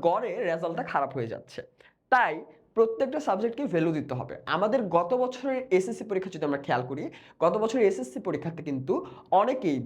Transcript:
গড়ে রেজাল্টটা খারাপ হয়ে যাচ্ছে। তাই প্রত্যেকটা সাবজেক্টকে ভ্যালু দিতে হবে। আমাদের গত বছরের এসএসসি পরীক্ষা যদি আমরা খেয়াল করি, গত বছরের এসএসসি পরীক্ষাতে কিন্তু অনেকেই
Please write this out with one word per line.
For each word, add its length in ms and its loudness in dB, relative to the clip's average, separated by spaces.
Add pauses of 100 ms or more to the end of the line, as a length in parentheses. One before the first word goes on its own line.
গড়ে 240 0 (180)
রেজাল্টটা 420 -2
খারাপ 260 0
হয়ে 160 -4
যাচ্ছে। 260 -14 (540)
তাই 200 4 (400)
প্রত্যেকটা 540 2
সাবজেক্টকে 360 0 (100)
ভ্যালু 240 2
দিতে 220 -4
হবে। 160 -8 (200)
আমাদের 260 2 (140)
গত 180 4
বছরের 460 -2 (180)
এসএসসি 320 -2
পরীক্ষা 260 -2
যদি 140 -4
আমরা 160 -2
খেয়াল 240 0
করি, 140 -6 (400)
গত 180 6
বছরের 280 4
এসএসসি 380 -6
পরীক্ষাতে 360 -4
কিন্তু 300 -2 (480)
অনেকেই 440 2